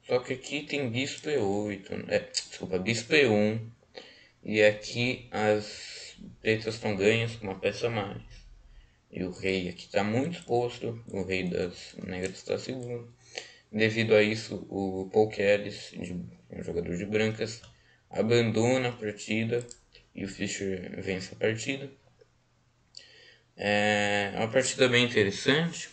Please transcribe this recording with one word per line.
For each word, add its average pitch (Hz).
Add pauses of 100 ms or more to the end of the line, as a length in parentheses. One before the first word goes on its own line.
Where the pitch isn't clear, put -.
Só 123
que 131
aqui 139
tem 139
bispo 135
E 147
oito, 101
né? 98
É, 101
desculpa, -
bispo 113
E 147
um. 107 (680)
E 107
aqui 117
as - (240)
pretas 110
tão 107
ganhas 113
com 104
uma 95
peça 101
a -
mais. 101 (920)
E -
o 92
rei 92
aqui -
tá 98
muito 131
exposto, 120
o 98
rei 92
das 90
negras 92
tá 98
seguro. 120 (580)
Devido 110
a 107
isso, 104
o 95
Paul 107
Keres, 101
de, 90
um 87
jogador 85
de 98
brancas, 110 (480)
abandona 120
a -
partida 113 (500)
e 92
o 98
Fischer 95
vence 95
a -
partida. 135 (1700)
É 104
uma 113
partida 127
bem 123
interessante. 127